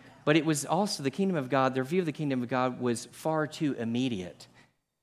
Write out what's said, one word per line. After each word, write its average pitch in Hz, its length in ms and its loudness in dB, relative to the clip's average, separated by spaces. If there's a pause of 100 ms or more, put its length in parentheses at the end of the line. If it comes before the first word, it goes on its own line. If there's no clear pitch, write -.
(260)
but 151 100 6
it 160 80 4
was 143 220 0
also 185 360 0
the 135 80 0
kingdom 190 260 0
of 131 120 -2
God, 131 260 2
their 131 80 0
view 151 180 0
of 175 60 0
the 151 60 -2
kingdom 139 300 -2
of 120 60 -6
God 127 300 0
was 120 320 -2
far 156 360 -2
too 151 260 -2
immediate. 117 760 -4 (560)